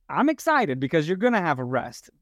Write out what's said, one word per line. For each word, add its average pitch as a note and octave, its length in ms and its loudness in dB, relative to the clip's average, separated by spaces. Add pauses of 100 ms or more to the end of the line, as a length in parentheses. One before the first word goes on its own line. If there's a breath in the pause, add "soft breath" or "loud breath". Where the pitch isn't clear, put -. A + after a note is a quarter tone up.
I'm G3+ 200 2
excited B3+ 520 0
because D3+ 260 0
you're F3+ 100 -2
gonna A3+ 240 2
have D3+ 180 0
a B2+ 60 -4
rest. B2 460 -6 (120)